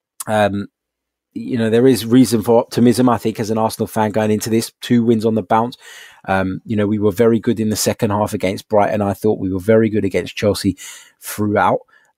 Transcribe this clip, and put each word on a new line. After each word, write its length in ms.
um, 420
you 260
know, 120
there 160
is 200
reason 360
for 180
optimism, 480
I 100
think, 220
as 100
an 80
Arsenal 280
fan 260
going 180
into 200
this. 200
Two 200
wins 220
on 100
the 80
bounce. 340
Um, 380
you 120
know, 100
we 120
were 120
very 300
good 180
in 120
the 60
second 340
half 240
against 340
Brighton. 340
I 120
thought 260
we 120
were 60
very 300
good 160
against 320
Chelsea 400
throughout. 600